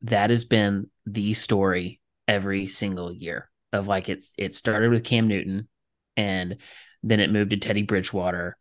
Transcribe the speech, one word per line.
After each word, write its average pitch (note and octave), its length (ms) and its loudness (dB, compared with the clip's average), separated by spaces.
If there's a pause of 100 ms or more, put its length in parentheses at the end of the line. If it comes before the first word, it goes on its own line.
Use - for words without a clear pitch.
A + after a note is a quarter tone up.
that A2 280 2
has A#2 140 4
been G2+ 460 2 (160)
the G#2 280 -2
story F#2 680 0 (280)
every G2 380 0
single F2+ 460 -6
year E2+ 380 -10 (220)
of, G2+ 160 -2
like, F#2+ 200 -2
it, - 160 -6 (140)
it G2 160 -4
started A2 360 2
with A#2 140 2
Cam A2+ 240 4
Newton, G2 400 -2 (480)
and F#2+ 420 -2 (440)
then A2 180 4
it F#2 120 2
moved G#2 180 2
to G#2 60 0
Teddy G#2 260 -2
Bridgewater, F2+ 800 -2